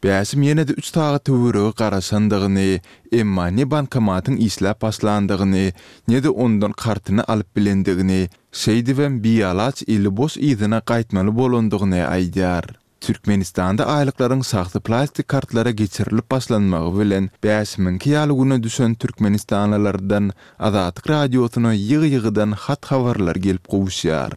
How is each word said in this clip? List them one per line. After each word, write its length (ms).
Bäsim 380
ýene-de 300
üç 200
sagat 320
töweregi 520
garaşandygyny, 1040
emma 340
ne 240
bankomatyň 680
işläp 440
başlandygyny, 920
ne 140
de 80
ondan 420
kartyny 540
alyp 300
bilendigini, 720
şeýdibem 720
biýalaç 600
ili 300
boş 200
ýzyna 480
gaýtmaly 520
bolandygyny 680
aýdýar. 720
Türkmenistanda 840
aýlyklaryň 460
saxta 380
plastik 480
kartlara 420
geçirilip 600
başlanmagy 720
bilen 300
Bäsiminki 680
ýaly 280
güne 240
düşen 320
türkmenistanlylardan 1400
Azatlyk 520
radiosyna 640
ýygy-ýygydan 800
hat 320
habarlar 520
gelip 280
gowuşýar. 720